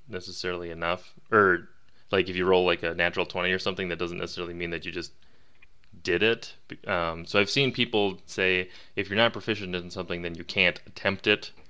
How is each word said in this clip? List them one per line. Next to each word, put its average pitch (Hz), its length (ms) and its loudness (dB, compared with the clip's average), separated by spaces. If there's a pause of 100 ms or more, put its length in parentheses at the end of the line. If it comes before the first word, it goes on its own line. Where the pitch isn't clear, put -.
necessarily 87 640 -6
enough. 85 420 -4 (180)
Or, 95 380 6 (420)
like, 95 180 2
if 90 60 -4
you 90 100 0
roll, 92 180 8
like, 87 200 4
a 85 100 0
natural 87 320 2
twenty 90 260 0
or 92 60 2
something, 92 320 -2
that 85 80 -2
doesn't 87 220 -4
necessarily 87 340 -6
mean 85 160 -4
that 85 160 -6
you 87 60 -6
just 82 200 -8 (920)
did 87 180 2
it. 113 320 0 (320)
Um, 85 400 -2
so 101 140 2
I've 101 100 2
seen 135 220 2
people 104 560 0
say, 92 420 0 (260)
if 98 140 -4
you're 101 80 -2
not 117 160 4
proficient 101 420 -4
in 87 140 -4
something, 87 320 -6
then 85 140 -6
you 87 80 -12
can't 90 420 2
attempt - 400 -2
it. 104 260 2 (180)